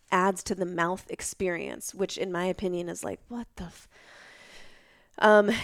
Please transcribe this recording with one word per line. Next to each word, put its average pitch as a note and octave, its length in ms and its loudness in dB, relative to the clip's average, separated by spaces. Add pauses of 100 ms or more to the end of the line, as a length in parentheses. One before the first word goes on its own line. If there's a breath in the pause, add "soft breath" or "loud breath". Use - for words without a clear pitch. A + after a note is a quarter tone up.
(120)
adds F#3 320 2
to - 100 -6
the F#3 120 -2
mouth F3 440 -2
experience, - 840 -6
which F#3+ 220 -4
in F#3+ 140 -4
my F3 140 -2
opinion F3+ 440 -4
is E3+ 160 -10
like, G3 140 -8 (100)
"What A#3+ 260 -10
the F#3 100 -12
f-?" - 220 -18 (1300 loud breath)
Um, G#3 320 8 (120)